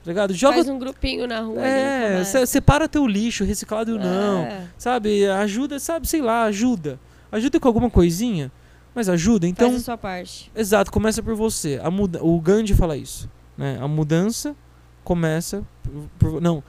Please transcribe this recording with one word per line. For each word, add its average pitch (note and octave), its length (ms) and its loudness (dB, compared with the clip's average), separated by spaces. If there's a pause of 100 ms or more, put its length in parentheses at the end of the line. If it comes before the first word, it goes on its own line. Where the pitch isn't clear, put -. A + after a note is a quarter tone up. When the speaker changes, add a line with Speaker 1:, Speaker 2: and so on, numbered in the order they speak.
Speaker 1:
Tá E3 80 -8
ligado? F#3+ 220 0
Joga C4 220 4
Speaker 2:
Faz E4 120 4
um C4+ 100 -4
grupinho C4 480 -4
na A#3 140 -6
rua A3+ 220 -6
ali, C4 80 0
Speaker 1:
É, C4+ 420 0
Speaker 2:
começa. G3 340 2
Speaker 1:
se-, - 60 -4
separa C#4+ 380 4
teu D4 180 2
lixo, G#3 380 -2
reciclado A3 480 -4
ou G#3+ 60 -4
não. F#3+ 440 0
Speaker 2:
É. F#3 240 -10 (100)
Speaker 1:
Sabe? G#3+ 480 0
Ajuda, G#3+ 540 -2
sabe? E4 300 -6
Sei D#4+ 120 0
lá, A#3 220 2
ajuda. G3+ 560 0 (320)
Ajuda A#3+ 260 0
com C4 120 4
alguma A#3 200 2
coisinha, F3 640 2 (420)
mas A#3 140 -2
ajuda. F3 400 2
Então A#3+ 220 4
Speaker 2:
Faz B3 120 0
a - 40 -6
sua A#3 120 -6
parte. F#3 560 -10
Speaker 1:
Exato, G3+ 380 2
começa G#3 320 0
por A3+ 120 -4
você. G#3 460 -2
A D3+ 80 0
muda-, F#3 320 -2
o E3 200 4
Gandhi G3+ 320 2
fala D#3+ 240 2
isso, - 320 -12 (280)
né? C#3 240 -4
A C3+ 60 -4
mudança E3 640 0 (520)
começa E3+ 580 -2 (180)
por, D3 280 -10 (240)
por... D#3 80 -2
Não, E3+ 280 2